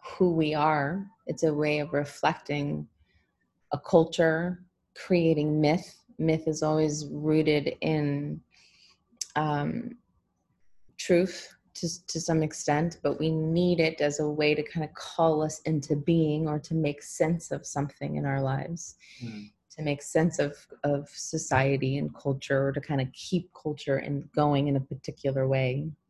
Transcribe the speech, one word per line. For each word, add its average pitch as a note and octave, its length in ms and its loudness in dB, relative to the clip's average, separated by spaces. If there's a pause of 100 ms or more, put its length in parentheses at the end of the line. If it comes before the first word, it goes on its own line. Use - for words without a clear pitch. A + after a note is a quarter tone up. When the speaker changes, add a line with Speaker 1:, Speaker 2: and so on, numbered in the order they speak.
Speaker 1:
who - 300 0
we D#3 200 2
are. D#3 520 0 (220)
It's - 160 -2
a D#3 100 4
way D3+ 260 0
of D3 140 -4
reflecting D3 960 -2 (840)
a C#3 80 -4
culture, E3+ 840 2 (320)
creating D3+ 680 2
myth. D#3 400 2 (160)
Myth D#3+ 300 2
is D#3 160 0
always D#3 480 2
rooted D3+ 720 2
in, D3 600 0 (960)
um, D3+ 600 -2 (1040)
truth - 560 0 (220)
to, - 320 -8
to - 120 -6
some D#3+ 220 0
extent, D#3 640 -2
but C#3+ 160 0
we D#3+ 120 0
need E3 480 2
it D#3+ 220 0
as D3 180 0
a D3+ 80 0
way D3+ 280 2
to D3 80 -2
kind D#3+ 200 -6
of D3+ 120 -8
call D#3+ 480 2
us D#3 180 -4
into D#3 340 0
being D#3 520 2
or D3+ 120 -2
to D3 140 -6
make D3+ 300 -2
sense E3 480 -2
of D3 140 -8
something C#3+ 500 -6
in D3 100 -4
our C3+ 160 -2
lives, C3+ 540 -6 (280)
Speaker 2:
Mm. G#2 280 -14 (260)
Speaker 1:
to D#3 60 -8
make C#3+ 180 -2
sense D#3+ 380 2
of, D3 160 -2 (280)
of C#3+ 260 0
society C3+ 880 0
and D3+ 160 -4
culture, C#3 520 -2
or C#3 40 0
to C#3 100 -4
kind C#3 180 -2
of C3 140 -2
keep - 400 -4
culture C#3+ 460 -4
in, C#3+ 360 -6
going D3 320 4
in C#3 80 2
a C3+ 60 2
particular C3+ 640 -4
way. C3 440 0 (180)